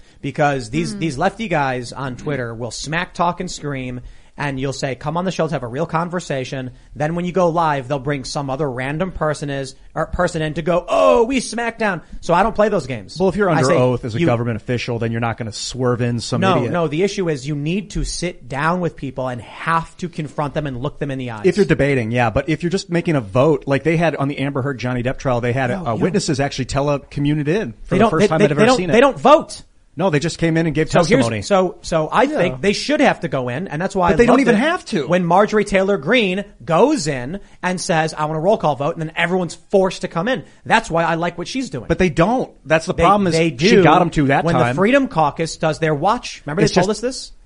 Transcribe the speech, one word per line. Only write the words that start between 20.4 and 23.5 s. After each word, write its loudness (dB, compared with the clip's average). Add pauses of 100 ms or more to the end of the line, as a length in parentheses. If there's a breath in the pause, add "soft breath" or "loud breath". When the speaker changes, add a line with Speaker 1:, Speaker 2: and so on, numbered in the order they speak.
Speaker 1:
them -2
and -6
look -6
them -4
in -6
the -8
eyes. -10
Speaker 3:
If 2
you're 4
debating, 2
yeah. 2
But -2
if -2
you're -2
just -4
making 2
a 0
vote, 2